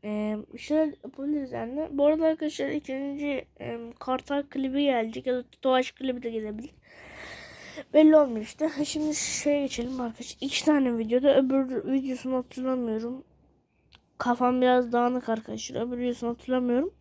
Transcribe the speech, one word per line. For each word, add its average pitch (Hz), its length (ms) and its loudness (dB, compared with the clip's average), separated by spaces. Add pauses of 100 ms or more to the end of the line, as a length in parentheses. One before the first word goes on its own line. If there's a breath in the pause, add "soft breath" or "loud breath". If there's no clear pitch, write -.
em, 214 540 -4
şöyle 302 460 0
yapabiliriz 277 480 -4
yani. 240 400 -6
Bu 285 140 2
arada 311 200 4
arkadaşlar 302 440 0
ikinci, 285 760 -4 (120)
em, 233 340 -10
Kartal 269 580 -4
klibi 269 340 -2
gelecek 247 440 0
ya 254 80 0
da 247 80 -4 (180)
Tofaş 254 300 2
klibi 254 320 -6
de 233 60 -4
gelebilir. 220 420 -6 (1200 loud breath)
Belli 311 240 10
olmuyor 233 280 4
işte. - 220 -4
Ha, 294 180 -2
şimdi 302 300 -2
şeye - 460 0
geçelim 254 400 -4
arkadaşlar. 240 400 -8
İki 277 240 -2
tane 269 320 4
videoda 247 380 4
öbür 262 560 2
videosunu 262 460 -2
hatırlamıyorum. 254 880 -4 (920)
Kafam 247 440 2
biraz 247 300 4
dağınık 240 380 0
arkadaşlar. 220 580 -4
Öbür 247 100 -6
videosunu 240 320 -2
hatırlamıyorum. 247 720 0